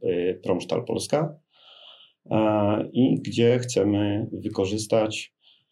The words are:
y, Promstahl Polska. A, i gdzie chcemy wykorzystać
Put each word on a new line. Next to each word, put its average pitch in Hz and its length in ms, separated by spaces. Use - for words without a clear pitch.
y, 90 400
Promstahl 90 420
Polska. - 540
A, 107 500
i 131 300
gdzie 117 380
chcemy 104 720
wykorzystać 107 1000